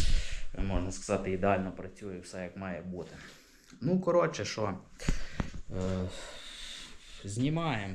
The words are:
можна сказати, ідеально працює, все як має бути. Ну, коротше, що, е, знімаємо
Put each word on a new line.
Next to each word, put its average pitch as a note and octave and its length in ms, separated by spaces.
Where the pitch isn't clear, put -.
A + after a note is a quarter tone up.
можна F#2 240
сказати, F#2+ 400
ідеально F#2+ 400
працює, F#2+ 500
все F#2 200
як F2 140
має F#2 260
бути. F2+ 280
Ну, F3+ 200
коротше, E3+ 440
що, G2+ 300
е, - 40
знімаємо B2 720